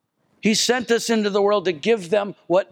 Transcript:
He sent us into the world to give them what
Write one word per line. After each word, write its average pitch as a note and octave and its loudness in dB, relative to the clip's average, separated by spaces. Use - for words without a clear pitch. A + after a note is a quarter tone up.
He G#3+ 2
sent A#3+ 0
us A#3 0
into G#3+ 0
the G3+ 0
world G3+ 2
to F#3 -2
give F3+ -2
them G3+ -2
what F#3 0